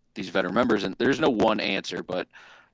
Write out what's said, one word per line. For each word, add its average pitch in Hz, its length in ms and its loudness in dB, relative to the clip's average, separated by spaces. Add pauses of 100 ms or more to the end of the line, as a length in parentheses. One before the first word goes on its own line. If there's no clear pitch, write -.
(140)
these 98 140 -10
veteran 95 260 -2
members. 113 300 2
And 95 140 -4
there's 131 220 2
no 151 100 4
one 110 280 2
answer, - 440 -4
but 90 260 -6 (460)